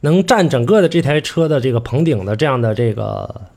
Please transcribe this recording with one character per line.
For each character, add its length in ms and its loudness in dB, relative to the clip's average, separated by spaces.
能 240 2
占 240 2
整 160 0
个 160 4
的 80 2
这 120 0
台 200 0
车 260 -2
的 140 0
这 100 0
个 80 0
棚 240 -2
顶 220 0
的 100 -2
这 100 -2
样 160 0
的 140 0
这 180 0
个 400 -6